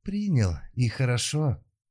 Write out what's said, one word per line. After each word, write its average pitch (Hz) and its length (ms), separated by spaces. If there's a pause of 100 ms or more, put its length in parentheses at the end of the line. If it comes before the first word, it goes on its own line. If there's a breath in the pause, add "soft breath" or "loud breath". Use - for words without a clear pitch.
«Принял, 165 480 (160)
и 120 160
хорошо, 127 760 (280)